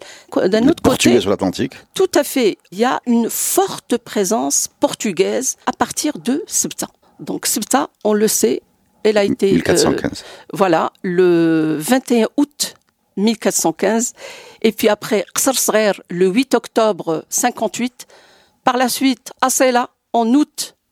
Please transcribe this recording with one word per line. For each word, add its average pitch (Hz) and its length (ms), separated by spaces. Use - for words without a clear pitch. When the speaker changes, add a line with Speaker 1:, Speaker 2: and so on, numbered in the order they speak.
Speaker 1:
Qu-, - 200
d'un 214 120
Speaker 2:
Les 269 80
Speaker 1:
autre - 140
Speaker 2:
Portugais 240 320
Speaker 1:
côté, - 60
Speaker 2:
sur 92 80
l'Atlantique. 98 440
Speaker 1:
tout 381 220
à 294 100
fait. 233 320
Il 180 80
y 226 40
a 262 220
une 233 240
forte - 680
présence 226 720
portugaise 214 760
à 247 60
partir - 460
de 254 280
Ceuta. - 420
Donc - 260
Ceuta, - 440
on 214 100
le 208 140
sait, - 340
elle 214 140
a 202 60
été, 196 280
Speaker 2:
Mille - 120
quatre 175 160
cent 71 140
quinze. - 300
Speaker 1:
euh, - 280
voilà, 170 400
le 165 760
vingt 240 320
et 233 120
un - 120
août - 400
mille 214 220
quatre - 160
cent 165 200
quinze. 220 400
Et 226 80
puis 214 180
après, 208 340
Qsr - 180
Sgher, 214 380
le 175 160
huit 226 300
octobre 208 720
cinquante-huit. - 800
Par 262 120
la 254 140
suite, 262 500
Asela, 254 520
en 233 200
août, - 420